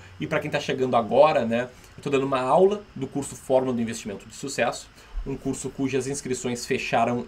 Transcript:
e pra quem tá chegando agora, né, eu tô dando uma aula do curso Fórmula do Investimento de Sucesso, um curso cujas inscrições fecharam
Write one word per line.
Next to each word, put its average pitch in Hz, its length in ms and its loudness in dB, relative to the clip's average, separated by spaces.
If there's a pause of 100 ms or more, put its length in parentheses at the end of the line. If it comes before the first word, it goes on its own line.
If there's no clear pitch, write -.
(180)
e 151 80 -6
pra 151 140 -2
quem 147 100 -6
tá 143 80 -2
chegando 127 380 0
agora, 123 500 4
né, 120 220 0 (280)
eu - 60 -20
tô 143 80 -4
dando 135 160 2
uma 131 140 0
aula 185 420 4 (100)
do 131 140 -8
curso 131 300 -8
Fórmula 131 360 2
do 117 80 -2
Investimento 113 460 -6
de - 80 -20
Sucesso, - 540 -4 (380)
um 135 100 -6
curso 131 340 -6
cujas 131 360 -2
inscrições 127 580 -6
fecharam 120 640 0